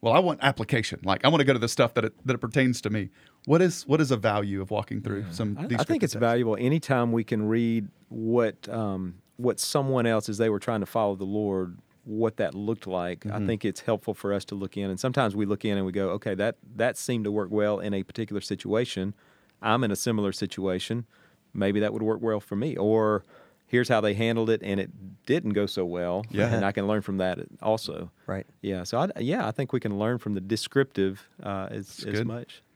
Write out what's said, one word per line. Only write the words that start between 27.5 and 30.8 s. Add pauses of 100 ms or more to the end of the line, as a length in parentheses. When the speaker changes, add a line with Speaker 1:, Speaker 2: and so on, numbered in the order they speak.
Speaker 2:
also. (160)
Speaker 3:
Right. (140)
Speaker 2:
Yeah.
So,
I,
yeah,
I
think
we
can
learn
from
the
descriptive, (160)